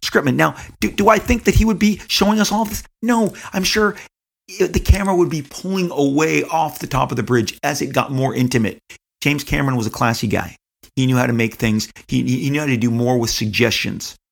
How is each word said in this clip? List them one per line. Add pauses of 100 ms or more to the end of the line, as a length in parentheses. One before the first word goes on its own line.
scriptment.
Now, (240)
do,
do
I
think
that
he
would
be
showing
us
all
this? (200)
No, (180)
I'm
sure (500)
the
camera
would
be
pulling
away
off
the
top
of
the
bridge
as
it
got
more
intimate. (420)
James
Cameron
was
a
classy
guy. (400)
He
knew
how
to
make
things. (160)
He,
he,
he
knew
how
to
do
more
with
suggestions (160)